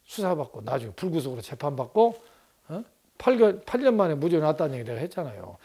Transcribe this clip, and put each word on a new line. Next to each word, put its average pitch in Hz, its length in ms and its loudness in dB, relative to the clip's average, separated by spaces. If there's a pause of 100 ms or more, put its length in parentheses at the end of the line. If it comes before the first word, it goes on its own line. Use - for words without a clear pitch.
수사받고 165 580 -4
나중에 117 300 -4
불구속으로 139 480 -4
재판받고, 143 760 0 (540)
어? 180 160 -10 (340)
팔 254 180 4
개월, 214 280 4
팔 247 160 -2
년 254 160 4
만에 175 180 2
무죄 165 240 2
나왔다는 156 360 2
얘기 120 100 -8
내가 120 160 -6
했잖아요. 107 640 -10